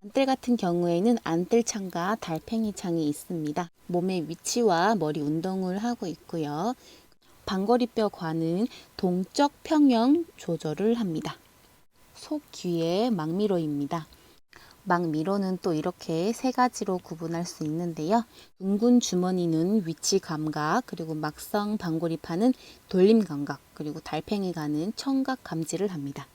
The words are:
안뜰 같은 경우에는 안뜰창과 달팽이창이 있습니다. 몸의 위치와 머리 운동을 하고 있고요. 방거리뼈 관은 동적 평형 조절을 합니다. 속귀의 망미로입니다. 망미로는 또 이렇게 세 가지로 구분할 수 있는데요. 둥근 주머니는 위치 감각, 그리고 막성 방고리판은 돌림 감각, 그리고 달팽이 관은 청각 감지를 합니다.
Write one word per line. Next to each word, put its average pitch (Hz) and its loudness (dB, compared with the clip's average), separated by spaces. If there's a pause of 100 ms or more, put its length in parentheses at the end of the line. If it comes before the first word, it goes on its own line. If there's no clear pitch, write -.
안뜰 233 2
같은 247 0
경우에는 175 2
안뜰창과 180 0
달팽이창이 170 -2
있습니다. 156 -4 (180)
몸의 175 -2
위치와 190 2
머리 156 0
운동을 180 -2
하고 226 -4
있고요. 160 -4 (720)
방거리뼈 214 2
관은 165 -2 (300)
동적 190 0 (120)
평형 285 6 (120)
조절을 170 0
합니다. 170 -4 (800)
속귀의 185 -2
망미로입니다. 160 0 (800)
망미로는 180 0
또 180 2
이렇게 170 -2
세 254 -2
가지로 226 0
구분할 165 -6
수 175 -8
있는데요. 165 -2 (360)
둥근 208 4
주머니는 180 0
위치 175 0
감각, 156 -2
그리고 160 -8
막성 208 -4
방고리판은 170 0 (360)
돌림 208 6
감각, 143 -4 (140)
그리고 151 -8
달팽이 180 -4
관은 156 -2
청각 269 -2
감지를 165 -4
합니다. 143 -6